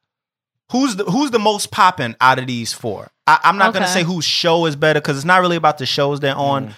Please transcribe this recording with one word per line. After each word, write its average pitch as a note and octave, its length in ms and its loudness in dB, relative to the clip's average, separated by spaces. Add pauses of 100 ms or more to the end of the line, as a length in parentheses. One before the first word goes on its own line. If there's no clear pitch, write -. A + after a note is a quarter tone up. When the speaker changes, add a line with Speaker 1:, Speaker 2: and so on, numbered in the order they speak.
(720)
Speaker 1:
who's B3 240 0
the, G3+ 80 -4
who's B3+ 260 0
the A#3 80 2
most G#3 320 -2
poppin' F3 520 0
out C3 160 6
of B2+ 80 -6
these A#2+ 260 -6
four? - 380 -10 (160)
I, D3+ 180 6
I'm F3 140 2
not F#3+ 160 2
gonna F#3+ 120 -2
Speaker 2:
Okay. F3+ 80 -2
Speaker 1:
say F#3 80 0
whose E3 220 -4
show E3+ 420 0
is D3 100 -4
better D3+ 260 2
'cause C#3+ 140 -4
it's C#3 100 -8
not F#3 160 4
really F3 140 0
about D3+ 220 2
the C3 80 -6
shows C#3+ 340 -2
they're C#3 160 -2
on. C#3 320 -2
Speaker 3:
Mm. G#2+ 100 -16